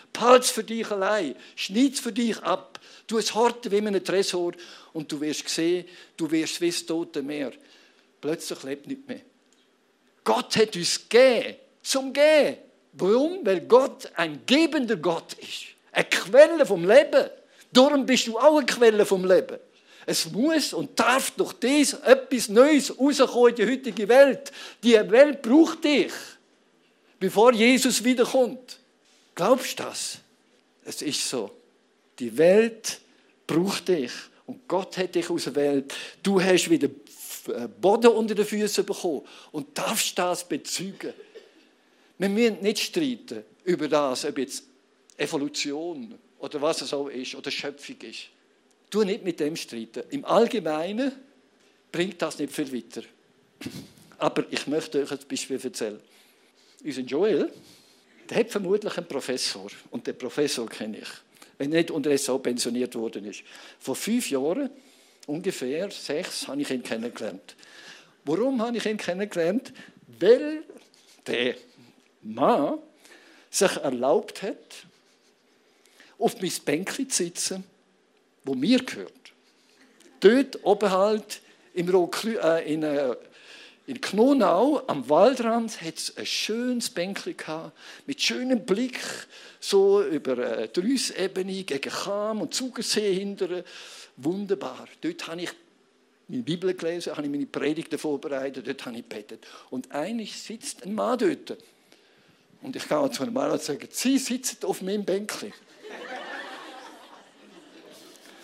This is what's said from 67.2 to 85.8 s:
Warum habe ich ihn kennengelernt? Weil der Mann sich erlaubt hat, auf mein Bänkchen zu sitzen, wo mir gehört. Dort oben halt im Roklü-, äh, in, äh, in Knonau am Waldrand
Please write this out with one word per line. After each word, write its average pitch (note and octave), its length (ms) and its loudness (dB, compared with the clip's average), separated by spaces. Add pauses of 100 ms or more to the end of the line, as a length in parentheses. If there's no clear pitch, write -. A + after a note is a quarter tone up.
Warum A3 380 0
habe A#3+ 140 -2
ich G3+ 100 -2
ihn A3 100 -2
kennengelernt? F#3 760 -2 (460)
Weil D4+ 440 4 (640)
der A#2+ 300 -2 (640)
Mann D#3 560 0 (720)
sich - 260 0
erlaubt C#3+ 640 0
hat, A3 140 -8 (1600)
auf A3+ 220 0
mein F3+ 120 -4 (120)
Bänkchen G3 460 -4
zu - 140 0
sitzen, F#3+ 400 -6 (800)
wo C3+ 100 -4
mir F#3 280 2
gehört. G2 300 -12 (1080)
Dort B3+ 440 6
oben G3+ 260 2
halt G3+ 500 0 (340)
im F3 140 -2
Roklü-, F#3 500 0
äh, D#3+ 340 0
in, D#3 100 -2
äh, C#3+ 320 -2 (720)
in C3 140 -10
Knonau A3+ 880 2
am B2+ 220 -4
Waldrand A3+ 720 2